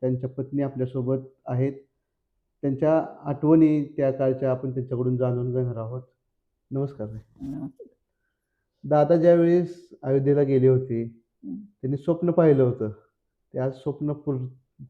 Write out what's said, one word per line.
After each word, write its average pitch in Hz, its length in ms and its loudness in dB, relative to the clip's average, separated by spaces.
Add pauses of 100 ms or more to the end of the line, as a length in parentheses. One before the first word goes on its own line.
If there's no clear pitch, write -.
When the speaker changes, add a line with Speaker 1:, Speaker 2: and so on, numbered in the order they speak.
Speaker 1:
त्यांच्या 127 280 -4
पत्नी 139 340 -6
आपल्यासोबत 127 560 -4 (280)
आहेत. 131 260 -2 (880)
त्यांच्या 151 440 0 (180)
आठवणी 151 600 4
त्या 139 260 -2
काळच्या 131 400 0
आपण 127 240 -4
त्यांच्याकडून 127 420 -2
जाणून 123 360 -2
घेणार 123 240 -2
आहोत. 117 260 -10 (680)
नमस्कार 135 360 -6
ताई. 110 420 -14
Speaker 2:
नमस्कार. - 380 -12 (1000)
Speaker 1:
दादा 147 320 4
ज्यावेळेस 170 720 4 (140)
अयोध्येला 139 400 2
गेले 135 260 4
होते, 123 560 -2 (200)
Speaker 2:
हम्म. 269 120 -10
Speaker 1:
त्यांनी - 400 -8
स्वप्न 170 340 -2
पाहिलं 160 320 6
होतं, 120 280 0 (640)
ते 123 40 -6
आज 127 140 -4
स्वप्न 147 400 -6
पूर-, 135 760 -10